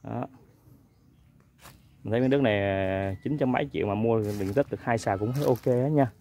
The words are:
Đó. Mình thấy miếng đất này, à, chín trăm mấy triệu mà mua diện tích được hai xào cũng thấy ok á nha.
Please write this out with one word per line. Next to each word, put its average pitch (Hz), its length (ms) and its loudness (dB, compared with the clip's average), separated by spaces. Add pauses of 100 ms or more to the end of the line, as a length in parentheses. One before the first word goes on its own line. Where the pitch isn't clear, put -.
Đó. 113 240 -8 (1800)
Mình 101 80 -6
thấy 117 100 2
miếng 131 80 2
đất 139 120 4
này, 107 180 4
à, 98 640 0
chín 147 140 -2
trăm 131 140 0
mấy 139 220 0
triệu 82 140 -2
mà 101 60 0
mua 113 280 2
diện 101 320 -4
tích 135 180 2
được 101 120 -8
hai 120 140 0
xào 107 200 -2
cũng 107 160 -2
thấy 143 120 -2
ok 131 200 0
á 127 260 2
nha. 147 160 4 (140)